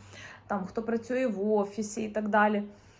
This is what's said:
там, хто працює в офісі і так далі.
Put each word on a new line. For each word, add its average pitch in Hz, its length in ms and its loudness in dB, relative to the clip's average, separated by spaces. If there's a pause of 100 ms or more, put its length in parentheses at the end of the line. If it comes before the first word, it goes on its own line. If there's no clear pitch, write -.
(460)
там, 185 200 -2
хто - 160 -4
працює 233 440 0
в 208 260 0
офісі 208 500 0
і 220 60 -4
так 214 200 -2
далі. 208 340 4 (380)